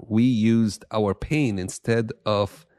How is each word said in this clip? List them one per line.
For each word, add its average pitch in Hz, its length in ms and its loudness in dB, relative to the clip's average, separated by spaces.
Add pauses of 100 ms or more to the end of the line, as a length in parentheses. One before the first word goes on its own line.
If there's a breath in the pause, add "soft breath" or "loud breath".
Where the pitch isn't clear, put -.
We 110 140 2
used 113 680 2
our 104 240 0
pain 135 420 -2
instead 113 540 -2 (160)
of 104 360 -2 (160)